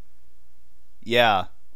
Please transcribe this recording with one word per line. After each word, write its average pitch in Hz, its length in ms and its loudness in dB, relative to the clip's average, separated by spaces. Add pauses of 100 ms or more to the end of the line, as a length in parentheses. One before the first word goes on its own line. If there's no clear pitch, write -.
(1040)
Yeah. 113 440 6 (300)